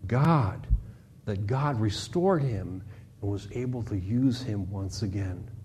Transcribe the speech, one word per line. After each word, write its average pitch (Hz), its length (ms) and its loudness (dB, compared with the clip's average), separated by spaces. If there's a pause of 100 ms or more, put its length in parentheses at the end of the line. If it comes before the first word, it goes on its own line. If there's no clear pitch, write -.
God, 135 580 4 (600)
that 101 200 -2
God 131 340 2
restored 170 640 2
him 92 400 -2 (400)
and 101 100 0
was 101 220 -4
able 123 300 -2
to 101 140 -2
use 117 440 2
him 101 280 -2
once 95 340 -4
again. 95 460 -4 (160)